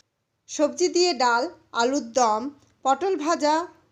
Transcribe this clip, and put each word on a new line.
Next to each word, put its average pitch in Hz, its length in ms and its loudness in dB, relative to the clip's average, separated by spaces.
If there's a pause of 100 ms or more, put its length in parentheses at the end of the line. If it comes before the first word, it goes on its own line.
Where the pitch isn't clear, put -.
(480)
সবজি 311 480 0
দিয়ে 359 180 2
ডাল, 240 300 2 (360)
আলুর 254 260 0 (120)
দম, 220 240 2 (420)
পটল 277 320 0
ভাজা, 302 380 0 (380)